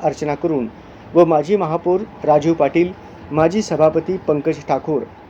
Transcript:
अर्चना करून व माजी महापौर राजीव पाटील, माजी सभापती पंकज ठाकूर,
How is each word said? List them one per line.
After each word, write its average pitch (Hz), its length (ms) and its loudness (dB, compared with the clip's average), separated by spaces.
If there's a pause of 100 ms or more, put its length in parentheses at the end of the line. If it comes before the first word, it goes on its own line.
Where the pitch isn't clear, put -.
अर्चना 147 320 -4
करून 147 320 -2 (460)
व 170 120 6
माजी 156 300 2
महापौर 175 460 0 (220)
राजीव 151 300 2
पाटील, 165 380 0 (400)
माजी 165 300 2
सभापती 160 560 0 (100)
पंकज 151 400 0
ठाकूर, 139 340 -2 (280)